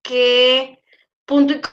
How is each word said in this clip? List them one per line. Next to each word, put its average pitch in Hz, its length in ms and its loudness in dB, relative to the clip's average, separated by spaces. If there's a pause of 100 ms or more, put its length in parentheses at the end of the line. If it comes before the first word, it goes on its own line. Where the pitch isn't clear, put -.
que 254 760 0 (460)
Punto 285 300 2
y 294 60 -10 (120)